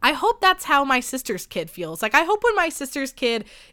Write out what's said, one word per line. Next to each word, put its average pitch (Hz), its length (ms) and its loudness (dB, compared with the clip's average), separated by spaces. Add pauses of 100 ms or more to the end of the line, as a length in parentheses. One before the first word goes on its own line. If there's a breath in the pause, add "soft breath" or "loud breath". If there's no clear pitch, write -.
I 269 100 6
hope 415 280 0
that's 370 240 2
how 285 200 2
my 262 140 2
sister's 247 480 -6
kid 160 240 -8
feels. 165 320 -8
Like, 214 120 0
I 320 100 6
hope 415 180 0
when 453 140 2
my 339 120 0
sister's 269 440 -8
kid 233 320 -2 (280 loud breath)